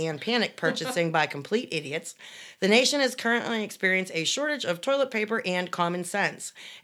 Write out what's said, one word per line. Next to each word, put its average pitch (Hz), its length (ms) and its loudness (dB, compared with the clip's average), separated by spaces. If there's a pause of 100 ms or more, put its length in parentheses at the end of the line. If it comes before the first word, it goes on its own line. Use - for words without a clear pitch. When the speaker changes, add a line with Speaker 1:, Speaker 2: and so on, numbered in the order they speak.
Speaker 1:
and 151 160 -4
panic 226 340 0
purchasing 165 560 0
Speaker 2:
<laughs> 160 60 2
Speaker 1:
by 151 80 6
complete 147 460 -2
idiots, 156 420 -6 (460)
the 190 80 4
nation 254 340 6
is 254 140 2
currently 226 480 0
experiencing 185 540 0
a 165 60 0
shortage 285 420 -2
of 170 160 -2
toilet 269 280 2
paper 214 340 -2
and 180 280 -2
common 175 320 0
sense. 175 500 -2 (300)